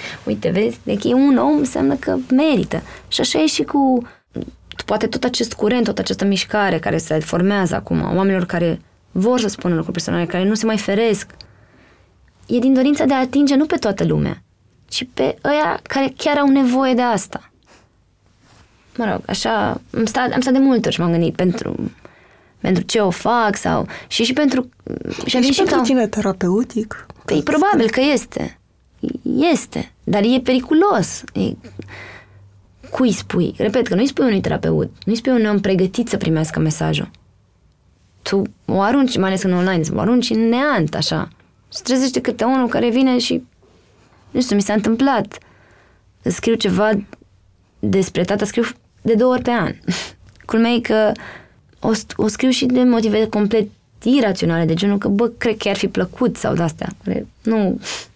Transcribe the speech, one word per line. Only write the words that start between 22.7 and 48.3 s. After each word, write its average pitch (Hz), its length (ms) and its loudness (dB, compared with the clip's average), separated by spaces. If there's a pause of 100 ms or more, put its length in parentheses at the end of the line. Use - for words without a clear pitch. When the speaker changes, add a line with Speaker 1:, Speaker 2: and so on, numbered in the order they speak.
Speaker 1:
ce - 180 -2
o 196 100 2
fac 214 460 0
sau... 160 300 -2 (200)
Și, - 180 -2
și 262 80 0
pentru, 254 360 2 (360)
și - 120 -8
am - 100 -10
Speaker 2:
Și - 100 -2
Speaker 1:
venit 254 160 4
și 262 60 2
Speaker 2:
pentru - 180 2
Speaker 1:
ca 320 60 2
Speaker 2:
tine 247 240 4
terapeutic? 208 1000 -2 (180)
Speaker 1:
Păi, - 180 0
probabil 302 480 2
că - 100 0 (120)
este. - 460 -4 (960)
Este. - 400 -4 (120)
Dar 202 180 0
e 247 200 2
periculos. 254 800 2 (100)
E, - 200 -4 (1400)
cui 254 220 2
spui? - 440 -2
Repet, 254 300 0
că - 80 -2
nu-i 214 120 2
spui 269 200 0
unui 202 140 2
terapeut, 78 500 -2 (140)
nu-i 214 120 0
spui 247 160 0
unui 226 140 4
om 208 140 2
pregătit 190 480 0
să - 80 -2
primească 156 440 -2
mesajul. 156 500 -2 (1120)
Tu 196 200 0 (220)
o - 160 0
arunci, 247 360 2
mai 190 120 2
ales 190 140 -2
în 190 100 2
online, 180 320 2 (100)
o - 60 0
arunci 240 300 2
în 226 180 2
neant, 233 460 0
așa. - 340 -2 (460)
Și - 80 -10
trezești 262 380 0
câte 233 240 -2
unul 254 240 2
care 240 220 0
vine 254 280 4
și... 247 260 -2 (840)
Nu 240 100 0
știu, 247 160 0
mi 202 60 4
s-a 202 100 -2
întâmplat. 226 640 0 (840)
Scriu 226 320 0
ceva 202 360 2 (880)
despre 175 460 0
tata, 202 200 -2